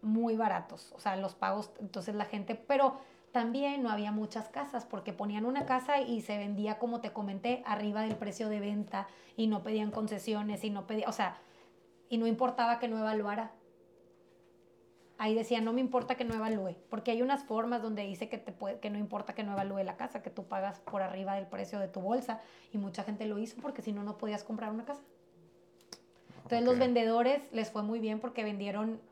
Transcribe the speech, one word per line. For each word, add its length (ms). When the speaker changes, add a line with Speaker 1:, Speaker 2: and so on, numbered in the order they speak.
Speaker 1:
muy 360
baratos, 580
o 40
sea, 180
los 180
pagos, 340
entonces 360
la 100
gente, 300
pero 440
también 500
no 60
había 240
muchas 340
casas, 380
porque 260
ponían 340
una 200
casa 340
y 220
se 160
vendía, 420
como 220
te 100
comenté, 540
arriba 380
del 120
precio 320
de 140
venta, 460
y 120
no 160
pedían 280
concesiones, 720
y 60
no 180
pedía, 220
o 20
sea, 240
y 100
no 100
importaba 520
que 80
no 100
evaluara. 540
Ahí 160
decía, 280
"No 100
me 100
importa 340
que 100
no 100
evalúe", 400
porque 220
hay 100
unas 220
formas 380
donde 220
dice 240
que 100
te 140
puede, 280
que 100
no 100
importa 340
que 100
no 100
evalúe 300
la 120
casa, 260
que 80
tú 160
pagas 340
por 220
arriba 340
del 120
precio 320
de 80
tu 140
bolsa, 400
y 40
mucha 260
gente 220
lo 120
hizo 240
porque 200
si 120
no, 100
no 140
podías 260
comprar 280
una 140
casa. 160
Entonces, 200
los 120
Speaker 2:
Ok. 40
Speaker 1:
vendedores 640
les 180
fue 100
muy 180
bien 200
porque 240
vendieron 580